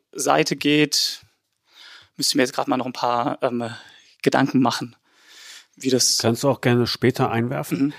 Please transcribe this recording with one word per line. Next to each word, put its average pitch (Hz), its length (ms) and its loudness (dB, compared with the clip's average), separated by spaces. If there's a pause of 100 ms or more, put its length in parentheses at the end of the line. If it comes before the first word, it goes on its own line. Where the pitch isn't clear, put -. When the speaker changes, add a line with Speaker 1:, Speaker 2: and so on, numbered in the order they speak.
(140)
Speaker 1:
Seite 143 420 2
geht, 147 640 0 (920)
müsste - 160 -2
ich - 40 -8
mir 139 80 4
jetzt 127 100 0
gerade 135 160 -4
mal 127 80 0
noch 123 80 -6
ein 127 80 -8
paar, 120 480 -2
ähm, 120 280 -2 (520)
Gedanken 131 400 2
machen, 120 340 -2 (800)
wie - 140 -6
das 123 300 2
Speaker 2:
Kannst 117 240 0
du 139 60 2
auch 123 120 -2
gerne 120 260 2
später - 420 0
einwerfen. 139 580 -2
Speaker 1:
Mhm. 147 120 -6